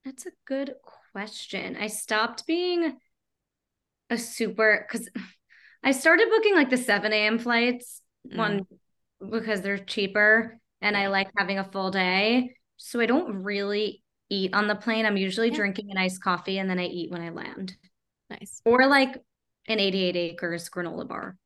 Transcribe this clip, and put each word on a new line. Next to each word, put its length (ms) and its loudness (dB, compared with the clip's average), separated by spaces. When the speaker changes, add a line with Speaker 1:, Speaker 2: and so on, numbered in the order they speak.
Speaker 1:
That's 220 -14
a 60 -10
good 300 -6
question. 640 -8
I 120 -6
stopped 600 -2
being 500 0
a 60 -2
super, 720 0
'cause 200 -8
I 80 4
started 380 6
booking, 260 6
like, 140 6
the 80 2
seven 340 2
A 140 2
M 140 2
flights, 640 0
Speaker 2:
Mm. 100 -10
Speaker 1:
one, 300 -2
because 420 -4
they're 180 -2
cheaper 800 2
and 140 0
I 80 0
Speaker 2:
Yeah. 60 0
Speaker 1:
like 280 0
having 200 0
a 60 -2
full 260 -4
day. 680 2
So 220 -6
I 80 4
don't 340 0
really 600 -4
eat 240 -2
on 140 2
the 80 0
plane. 320 -2
I'm 100 0
usually 320 0
Speaker 2:
Yeah. 60 -2
Speaker 1:
drinking 360 -2
an 60 -4
iced 240 0
coffee 380 -2
and 100 -2
then 100 0
I 60 -2
eat 260 -6
when 100 -8
I 80 -8
land. 460 -10
Speaker 2:
Nice. 360 -16
Speaker 1:
Or, 220 6
like, 280 4
an 120 0
eighty-eight 360 0
Acres 540 -4
granola 380 -8
bar 380 -10